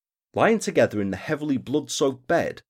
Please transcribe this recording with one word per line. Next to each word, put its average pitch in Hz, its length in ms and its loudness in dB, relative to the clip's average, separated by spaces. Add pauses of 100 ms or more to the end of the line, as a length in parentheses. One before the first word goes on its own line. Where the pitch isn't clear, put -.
(320)
Lying 190 280 4
together 123 380 2
in 98 120 -2
the 92 80 -4
heavily 151 400 -4
blood-soaked 131 680 -2
bed, 151 440 -2